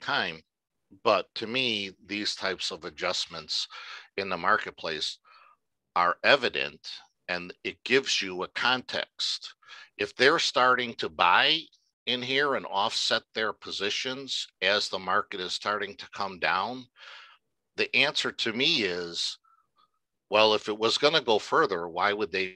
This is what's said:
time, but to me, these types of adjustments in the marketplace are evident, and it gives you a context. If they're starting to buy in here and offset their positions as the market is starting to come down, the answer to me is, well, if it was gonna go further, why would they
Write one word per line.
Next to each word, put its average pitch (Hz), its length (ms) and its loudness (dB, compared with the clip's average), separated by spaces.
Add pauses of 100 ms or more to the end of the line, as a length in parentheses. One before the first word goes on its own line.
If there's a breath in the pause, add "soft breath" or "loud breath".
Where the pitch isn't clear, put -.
time, 101 400 -2 (640)
but 101 320 4
to 107 140 -6
me, 113 420 -2 (160)
these 101 300 -4
types 95 340 -4
of 87 140 -12
adjustments 82 840 -4 (500 loud breath)
in 98 120 -4
the 92 80 -4
marketplace 87 840 -2 (800 loud breath)
are 87 260 4
evident, 101 680 2 (380)
and 90 260 -6 (120)
it 90 180 -8
gives 127 400 2
you 90 220 -4
a 82 40 -8
context. - 1040 -2 (440 loud breath)
If - 180 -4
they're 143 240 6
starting 127 560 2
to 107 140 -4
buy 110 540 4 (440)
in 123 160 -2
here 135 320 0
and 101 120 -4
offset 107 560 0 (120)
their 110 180 -2
positions 104 920 -6 (160)
as 101 260 2
the 95 120 -6
market 95 400 -2
is 90 120 -6
starting 101 440 -4
to - 180 -16
come 95 240 -6
down, 95 460 -2 (920 loud breath)
the - 200 -2
answer 135 340 0
to - 220 -4
me 135 300 0
is, 87 560 -4 (920 soft breath)
well, 107 240 6
if 104 140 -2
it 107 100 -2
was 110 200 2
gonna 156 220 4
go 113 200 4
further, 95 480 0
why 90 240 0
would 104 180 -2
they 95 260 -2